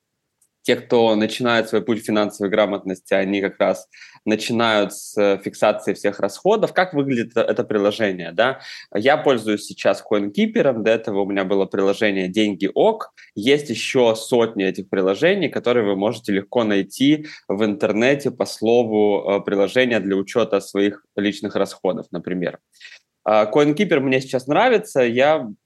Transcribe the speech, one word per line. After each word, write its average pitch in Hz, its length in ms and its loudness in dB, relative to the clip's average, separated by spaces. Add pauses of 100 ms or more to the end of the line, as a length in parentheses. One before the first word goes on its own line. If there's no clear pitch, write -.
(640)
те, 120 140 0
кто 117 400 2
начинает 113 520 0
свой 110 140 0
путь 107 220 -4
финансовой 104 460 -2
грамотности, 95 640 -2
они 98 280 0
как 95 180 -4
раз 95 260 0 (380)
начинают 107 720 0
с, - 240 -16
э, 101 260 2
фиксации 104 480 0
всех - 280 -6
расходов. 180 520 0
Как 180 220 -2
выглядит 135 420 -2
это, 113 60 4
это 110 220 -2
приложение, 101 680 -2
да? 120 280 0 (340)
Я 135 240 2
пользуюсь 110 460 0
сейчас - 460 -2
CoinKeeper, 135 720 0
до 107 80 2
этого 113 300 0
у 98 100 0
меня 98 140 -2
было 98 220 0
приложение 98 600 0
«Деньги 98 460 0
Ок». 220 380 0 (220)
Есть 139 360 0
еще 117 440 2
сотни 113 500 0
этих 95 240 -4
приложений, 120 600 0
которые 120 360 0
вы 98 100 0
можете 110 360 -2
легко 101 320 0
найти 131 640 0 (220)
в 101 160 -2
интернете 113 640 0
по - 160 -4
слову, 107 800 2
э, 98 160 2
приложения 107 560 2
для 95 160 0
учета 98 440 0
своих 101 440 -2 (120)
личных 101 400 -4
расходов, 95 540 -4
например. 90 480 -6 (680)
А, 107 240 4
CoinKeeper 151 500 2
мне 131 200 0
сейчас 131 280 -4
нравится, 202 540 2
я 127 360 2 (280)